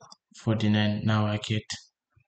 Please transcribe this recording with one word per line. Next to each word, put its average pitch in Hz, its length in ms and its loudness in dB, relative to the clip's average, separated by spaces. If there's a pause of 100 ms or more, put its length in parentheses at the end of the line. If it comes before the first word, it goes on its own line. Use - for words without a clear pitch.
(360)
forty-nine. 104 680 0
Now 107 220 2
I 104 120 -2
get, - 260 -4 (640)